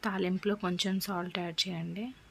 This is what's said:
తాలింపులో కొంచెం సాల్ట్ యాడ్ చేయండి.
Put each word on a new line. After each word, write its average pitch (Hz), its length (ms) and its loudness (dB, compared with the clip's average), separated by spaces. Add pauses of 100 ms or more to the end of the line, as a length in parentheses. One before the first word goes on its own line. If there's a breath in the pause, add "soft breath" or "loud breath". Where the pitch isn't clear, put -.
తాలింపులో 190 500 2
కొంచెం 190 500 2
సాల్ట్ 180 340 -2
యాడ్ 170 280 0
చేయండి. 180 460 -4 (180)